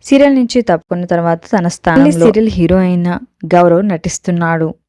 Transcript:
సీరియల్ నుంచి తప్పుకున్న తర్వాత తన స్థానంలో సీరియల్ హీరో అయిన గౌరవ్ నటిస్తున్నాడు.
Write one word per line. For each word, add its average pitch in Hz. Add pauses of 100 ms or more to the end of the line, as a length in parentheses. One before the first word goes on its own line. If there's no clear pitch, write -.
సీరియల్ 277
నుంచి 254
తప్పుకున్న 175
తర్వాత 170
తన 175
స్థానంలో 175
సీరియల్ 220
హీరో 180
అయిన 180 (400)
గౌరవ్ 175
నటిస్తున్నాడు. 165 (200)